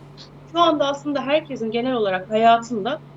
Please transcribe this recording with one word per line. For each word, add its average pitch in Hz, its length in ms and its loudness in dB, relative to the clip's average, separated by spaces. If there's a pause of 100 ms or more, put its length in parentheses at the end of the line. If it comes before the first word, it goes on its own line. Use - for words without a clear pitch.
(520)
şu 330 80 -2
anda 311 280 2
aslında 277 340 -4
herkesin 262 500 -2
genel 240 220 -2
olarak 190 360 -2
hayatında, 226 680 2 (180)